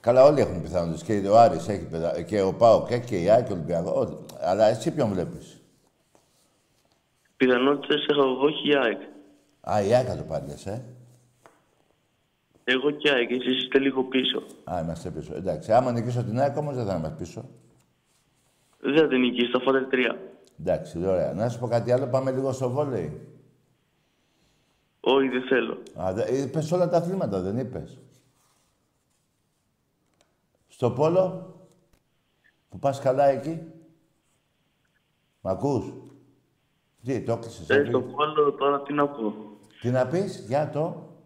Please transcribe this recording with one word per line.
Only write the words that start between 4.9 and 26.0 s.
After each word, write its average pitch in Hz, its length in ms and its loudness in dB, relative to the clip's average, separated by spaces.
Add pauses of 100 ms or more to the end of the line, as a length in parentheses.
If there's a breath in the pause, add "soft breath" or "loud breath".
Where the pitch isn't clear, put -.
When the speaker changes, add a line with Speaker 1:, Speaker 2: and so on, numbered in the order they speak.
Speaker 1:
ποιον 139 180 0
βλέπεις; - 480 -8 (1800)
Speaker 2:
Πιθανότητες 135 720 2
έχω 147 140 2
εγώ 131 280 2
και 156 200 -4
η 147 40 6
αεκ. 120 260 0 (680)
Speaker 1:
Α, 104 120 2
η 101 120 2
αεκ 123 140 4
θα 90 80 -6
το 73 60 -8
πάρει, 71 240 -6
λες, 71 200 -14
ε; 110 180 -8 (1800)
Speaker 2:
Εγώ 131 260 2
και 147 180 -2
η - 20 4
αεκ, 123 200 2
εσείς 127 320 -2
είστε - 160 2
λίγο 135 260 2
πίσω. - 380 -2 (300)
Speaker 1:
Α, 87 100 -2
είμαστε 82 280 -6
πίσω. 76 240 -10
Εντάξει, 82 380 -4
άμα 123 200 4
νικήσω 117 320 -2
την 110 160 -4
αεκ 135 160 0
όμως, 147 200 -6
δεν 117 100 -4
θα 95 100 -2
είμαστε 78 280 -6
πίσω. 107 240 -14 (1300)
Speaker 2:
Δεν 139 180 0
θα 156 120 6
την 127 120 2
νικήσω, 123 380 0
θα - 60 0
φάτε 135 220 4
τρία. 123 320 0 (420)
Speaker 1:
Εντάξει, 85 460 -2
ωραία. 85 280 0
Να 107 140 -2
σου 123 100 -8
πω 127 100 -6
κάτι 117 240 0
άλλο, 131 140 0
πάμε 131 240 -2
λίγο 135 220 -2
στο 123 180 -4
βόλεϊ. 120 580 -6 (1800)
Speaker 2:
Όχι, 135 220 4
δεν 127 140 -2
θέλω. 120 360 0 (220)